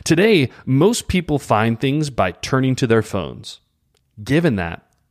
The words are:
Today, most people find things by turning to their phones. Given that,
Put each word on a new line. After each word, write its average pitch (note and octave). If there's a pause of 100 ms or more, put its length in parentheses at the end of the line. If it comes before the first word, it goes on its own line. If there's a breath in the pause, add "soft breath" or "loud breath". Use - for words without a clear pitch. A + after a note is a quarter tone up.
Today, E3 (160 loud breath)
most D#3+
people E3
find A2+
things C#3+
by F#2+
turning C3
to C3
their A2+
phones. C#2+ (600)
Given C#3
that, E2+ (240)